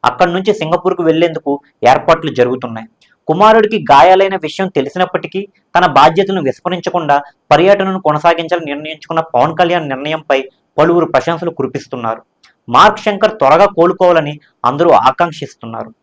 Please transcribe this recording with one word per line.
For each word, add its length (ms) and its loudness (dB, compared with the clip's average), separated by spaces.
అక్కడి 280 0
నుంచి 220 -2
సింగపూర్కు 480 -2
వెళ్లేందుకు 580 0
ఏర్పాట్లు 460 0
జరుగుతున్నాయి. 540 -4
కుమారుడికి 520 2
గాయాలైన 580 4
విషయం 320 -6
తెలిసినప్పటికీ 800 -6
తన 80 2
బాధ్యతలను 560 2
విస్మరించకుండా 800 -4
పర్యటనను 480 2
కొనసాగించాలని 680 -2
నిర్ణయించుకున్న 540 -8
పవన్ 360 -2
కళ్యాణ్ 320 0
నిర్ణయంపై 600 -4
పలువురు 280 2
ప్రశంసలు 440 -2
కురిపిస్తున్నారు. 720 -8
మార్క్ 300 4
శంకర్ 320 -2
త్వరగా 360 2
కోలుకోవాలని 760 0
అందరూ 260 2
ఆకాంక్షిస్తున్నారు. 1120 -2